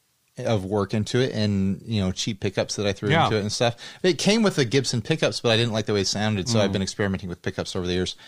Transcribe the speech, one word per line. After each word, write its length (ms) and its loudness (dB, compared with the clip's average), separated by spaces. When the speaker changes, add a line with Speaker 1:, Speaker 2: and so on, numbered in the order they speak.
Speaker 1:
of 260 0
work 300 0
into 260 0
it 140 0
and, 520 0
you 160 -2
know, 120 0
cheap 260 -6
pickups 380 -2
that 100 -2
I 60 0
threw 160 -4
Speaker 2:
Yeah. 160 4
Speaker 1:
into 100 2
it 60 0
and 100 -2
stuff. 240 0
It 140 2
came 240 4
with 140 2
the 80 2
Gibson 380 0
pickups, 400 0
but 100 2
I 60 6
didn't 160 2
like 120 -2
the 80 0
way 80 4
it 60 0
sounded, 400 -2
so 140 2
I've 80 4
Speaker 2:
Mm. 40 -4
Speaker 1:
been 80 0
experimenting 460 -2
with 140 -8
pickups 340 -6
over 100 -2
the 60 -2
years. 240 0